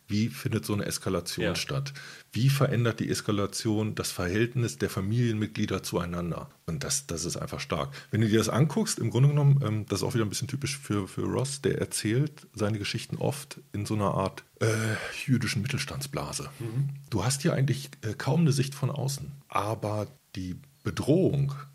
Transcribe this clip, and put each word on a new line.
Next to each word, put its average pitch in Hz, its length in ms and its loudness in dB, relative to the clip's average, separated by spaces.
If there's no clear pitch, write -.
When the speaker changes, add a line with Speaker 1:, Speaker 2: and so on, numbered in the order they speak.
Speaker 1:
wie 107 220 2
findet - 360 -4
so 107 80 -2
eine 101 120 0
Eskalation - 600 -2
Speaker 2:
Ja. 92 100 0
Speaker 1:
statt? - 380 -4
Wie 123 180 4
verändert 117 500 2
die - 100 0
Eskalation 107 840 0
das - 180 -4
Verhältnis 113 680 0
der 95 100 0
Familienmitglieder 107 920 0
zueinander? 87 680 -4
Und - 180 -4
das, - 220 -2
das 85 180 -4
ist 87 140 -4
einfach - 220 -6
stark. 73 320 -2
Wenn 107 120 2
du 113 60 4
dir 107 120 6
das 107 100 4
anguckst, 160 480 2
im 117 140 0
Grunde 127 180 6
genommen, 143 340 6
ähm, 107 240 0
das 98 140 0
ist - 60 -2
auch - 80 0
wieder 110 100 2
ein 101 40 -2
bisschen - 180 -4
typisch - 320 -4
für, 101 280 -2
für - 140 -6
Ross, 101 400 -2
der - 180 2
erzählt 120 760 -2
seine 107 240 0
Geschichten - 380 -6
oft - 420 -4
in 101 120 -4
so 110 80 -2
einer 104 220 2
Art, 95 280 -2
äh, 110 60 2
jüdischen 107 360 0
Mittelstandsblase. - 880 -6
Speaker 2:
Mhm. 123 300 -2
Speaker 1:
Du 95 120 2
hast 131 200 2
hier 175 100 4
eigentlich, 135 380 2
äh, 107 140 -4
kaum 151 260 2
eine 151 100 8
Sicht 135 220 0
von - 160 -2
außen, - 420 -4
aber 104 580 0
die 90 200 -6
Bedrohung - 720 4